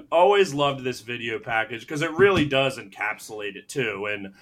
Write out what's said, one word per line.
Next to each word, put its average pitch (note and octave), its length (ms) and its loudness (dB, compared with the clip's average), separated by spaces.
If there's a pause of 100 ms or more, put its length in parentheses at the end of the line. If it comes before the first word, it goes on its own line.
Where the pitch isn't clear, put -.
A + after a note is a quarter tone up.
(100)
Always F#3 420 6
loved C#3 320 0
this B2 160 -4
video A#2 380 -6
package A2+ 480 -4
'cause D3+ 160 -4
it E3 100 -2
really F3+ 320 4
does C3+ 340 0
encapsulate G#2 760 -8
it, F2+ 120 -18
too. G#2+ 380 -4
And, G2+ 360 -8